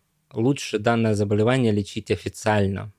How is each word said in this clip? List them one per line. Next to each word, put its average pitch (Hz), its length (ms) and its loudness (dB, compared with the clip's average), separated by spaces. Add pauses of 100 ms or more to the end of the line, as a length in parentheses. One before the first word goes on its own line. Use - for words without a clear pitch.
(320)
лучше 117 460 -2
данное 110 360 2
заболевание 107 580 2
лечить 104 380 -4
официально 101 880 -2